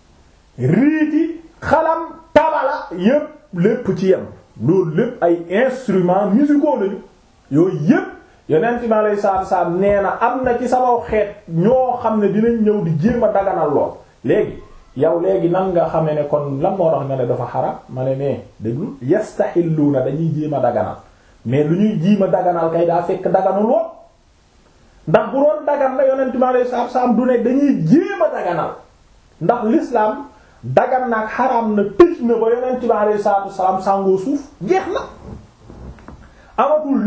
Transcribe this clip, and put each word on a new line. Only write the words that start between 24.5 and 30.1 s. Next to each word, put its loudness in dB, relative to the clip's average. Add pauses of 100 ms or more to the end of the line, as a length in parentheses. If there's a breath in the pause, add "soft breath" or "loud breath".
Ndax 2
bu -2
doon 2
dagan 0
na, 2
Yonent 0
bi 0
alayhi 2
salaatu -4
wa -8
salaam 0
du 2
ne 2
dañuy 0
jéem 2
a 2
daganal. -4 (720)
Ndax 0
l'islam 0 (380 soft breath)